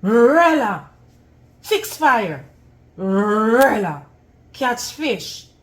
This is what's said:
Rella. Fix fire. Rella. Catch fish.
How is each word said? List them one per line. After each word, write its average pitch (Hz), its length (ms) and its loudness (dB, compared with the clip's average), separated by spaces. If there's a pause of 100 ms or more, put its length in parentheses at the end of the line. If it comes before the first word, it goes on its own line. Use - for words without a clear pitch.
Rella. 233 880 2 (680)
Fix - 360 -6
fire. 214 480 0 (520)
Rella. 208 1080 0 (460)
Catch 247 400 -6
fish. 247 560 -8 (140)